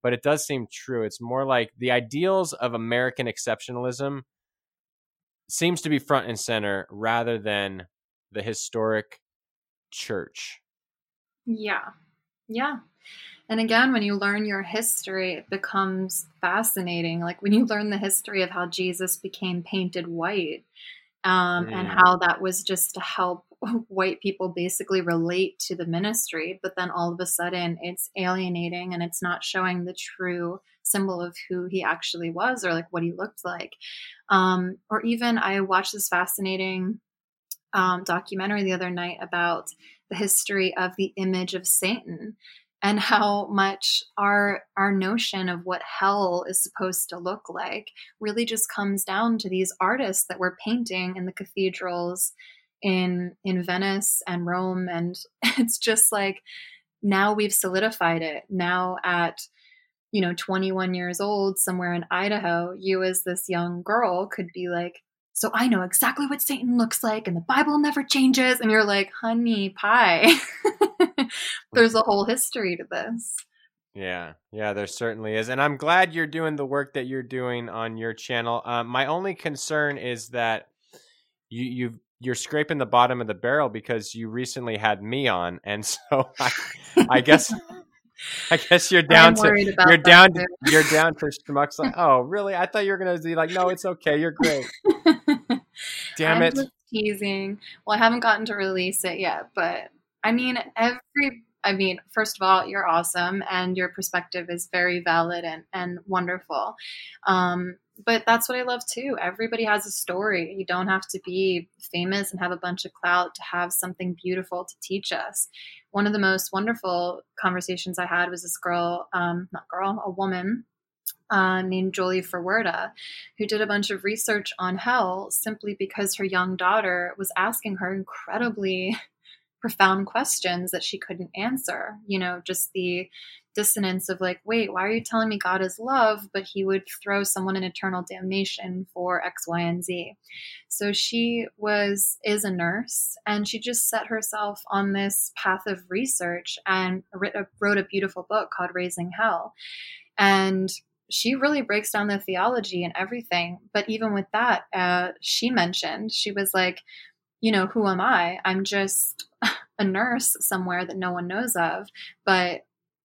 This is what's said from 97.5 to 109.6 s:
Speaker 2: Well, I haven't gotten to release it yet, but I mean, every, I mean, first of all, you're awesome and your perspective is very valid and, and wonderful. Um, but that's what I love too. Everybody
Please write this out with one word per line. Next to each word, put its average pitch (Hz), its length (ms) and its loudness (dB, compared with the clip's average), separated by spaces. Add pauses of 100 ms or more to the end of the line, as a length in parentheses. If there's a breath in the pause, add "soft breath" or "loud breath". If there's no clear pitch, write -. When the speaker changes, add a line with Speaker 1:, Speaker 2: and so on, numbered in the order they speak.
Speaker 2:
Well, 208 100 2
I 214 80 0
haven't 233 180 4
gotten 220 260 2
to 214 80 -4
release 190 480 -2
it 185 160 -4
yet, 170 340 -4
but 170 360 -2 (340)
I 220 80 2
mean, 247 260 0 (180)
every, 240 680 -2 (200)
I 202 100 2
mean, 190 260 0 (120)
first 214 260 -2
of 190 80 0
all, 185 200 6
you're 190 220 -2
awesome 175 640 0
and 185 280 0
your 180 120 0
perspective 180 600 -6
is 175 220 -6
very 180 300 0
valid 170 420 2
and, 160 200 -8 (100)
and 175 320 -6
wonderful. 180 720 -2 (520 loud breath)
Um, 180 500 2 (280)
but 226 220 2
that's 233 200 4
what 254 100 -2
I 247 60 -2
love 247 180 -4 (100)
too. 262 300 -4
Everybody 226 420 -2